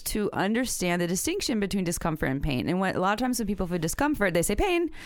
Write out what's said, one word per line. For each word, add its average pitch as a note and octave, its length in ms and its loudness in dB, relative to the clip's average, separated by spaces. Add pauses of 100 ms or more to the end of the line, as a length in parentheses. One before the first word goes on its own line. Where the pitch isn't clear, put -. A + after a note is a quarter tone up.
to G#3+ 280 -2
understand F#3 680 0
the F3 40 0
distinction A3+ 540 0
between G3 240 0
discomfort D#3+ 460 -2
and C#3 120 -2
pain. C#3+ 280 0
And F3+ 100 2
when, F#3+ 160 0
a - 40 0
lot F#3+ 120 2
of G#3+ 60 -2
times B3 200 0
when A3+ 80 -2
people F#3+ 200 -2
feel F3 100 -2
discomfort, G3+ 560 2
they E3+ 80 4
say, G3 160 2
"Pain F4 340 2 (160)